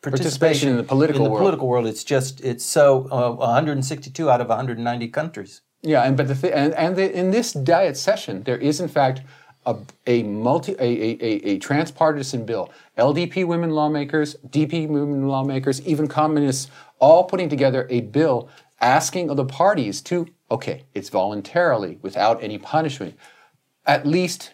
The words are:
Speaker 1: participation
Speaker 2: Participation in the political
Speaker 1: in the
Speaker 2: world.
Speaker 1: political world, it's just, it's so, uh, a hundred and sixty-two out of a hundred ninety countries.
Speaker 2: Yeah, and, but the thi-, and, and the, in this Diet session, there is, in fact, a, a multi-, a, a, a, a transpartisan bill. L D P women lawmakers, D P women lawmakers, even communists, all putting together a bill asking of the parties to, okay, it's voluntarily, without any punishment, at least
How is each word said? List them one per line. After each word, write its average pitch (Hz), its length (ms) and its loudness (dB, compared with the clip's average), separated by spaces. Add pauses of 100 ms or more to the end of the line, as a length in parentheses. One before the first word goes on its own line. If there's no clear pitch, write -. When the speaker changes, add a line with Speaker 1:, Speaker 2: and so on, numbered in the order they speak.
Speaker 1:
participation 135 380 -2
Speaker 2:
Participation 151 300 2
in 123 80 2
the 117 40 -2
political 139 380 2
Speaker 1:
in - 40 4
the - 60 2
Speaker 2:
world. 107 120 0
Speaker 1:
political 170 260 2
world, 123 180 2
it's 110 160 -6
just, 135 420 -2
it's 123 200 -4
so, 139 480 4
uh, 123 280 0
a 120 120 2
hundred 147 200 2
and 135 120 -2
sixty-two 147 440 -6
out 123 120 4
of 117 100 -2
a 113 60 2
hundred 120 240 -6
ninety 120 260 -4
countries. 151 540 -8 (200)
Speaker 2:
Yeah, 151 220 2
and, 135 140 2
but 139 100 0
the 135 80 -2
thi-, 139 180 -2
and, 151 220 2
and 170 220 0
the, 190 200 0
in 185 140 0
this - 220 0
Diet 160 440 2
session, 185 460 -4
there 123 160 -2
is, 147 220 0
in 175 80 -4
fact, 135 320 0 (440)
a, 120 120 -2 (320)
a 117 160 2
multi-, 120 560 -2
a, - 20 0
a, 117 380 -2
a, 113 120 -2 (200)
a 98 80 -2
transpartisan 143 840 -2
bill. 101 280 -6 (240)
L 131 160 4
D 170 160 0
P 185 160 -2
women 170 260 0
lawmakers, 151 640 0 (160)
D 151 160 2
P 160 220 -4
women 143 400 0
lawmakers, 135 580 0
even 151 220 0
communists, 147 600 0 (300)
all 160 240 8
putting 180 260 -2
together 135 400 0
a 123 120 0
bill 120 480 0 (320)
asking 160 500 0
of 143 60 -2
the 135 80 0
parties 135 580 0
to, 175 240 -2 (240)
okay, - 320 -6 (120)
it's 98 160 -8
voluntarily, 104 920 -2
without 107 400 0
any 107 160 -10
punishment, 143 560 -4 (720)
at 143 180 0
least 175 500 -2